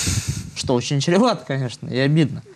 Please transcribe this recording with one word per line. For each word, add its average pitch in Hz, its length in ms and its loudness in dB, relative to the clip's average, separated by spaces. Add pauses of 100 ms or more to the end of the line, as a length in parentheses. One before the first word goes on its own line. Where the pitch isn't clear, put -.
(260)
<laughs> - 300 -8
Что - 200 -2
очень 135 260 0
чревато, 190 440 2
конечно, 131 440 -6
и 120 80 -2
обидно. 143 440 2 (140)